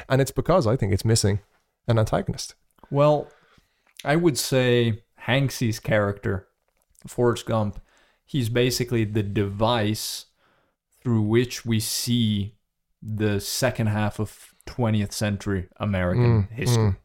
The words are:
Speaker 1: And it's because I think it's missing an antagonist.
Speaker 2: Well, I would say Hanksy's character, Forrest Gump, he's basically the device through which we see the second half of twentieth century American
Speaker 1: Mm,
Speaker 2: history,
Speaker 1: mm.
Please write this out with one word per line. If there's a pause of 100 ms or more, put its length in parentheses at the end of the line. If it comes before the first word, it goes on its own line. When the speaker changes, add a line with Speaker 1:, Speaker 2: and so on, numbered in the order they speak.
Speaker 1:
And
it's
because
I
think
it's
missing (480)
an
antagonist. (360)
Speaker 2:
Well, (760)
I
would
say (240)
Hanksy's
character, (580)
Forrest
Gump, (460)
he's
basically
the
device (760)
through
which
we
see (460)
the
second
half
of (180)
twentieth
century (100)
American
Speaker 1:
Mm,
Speaker 2:
history,
Speaker 1:
mm.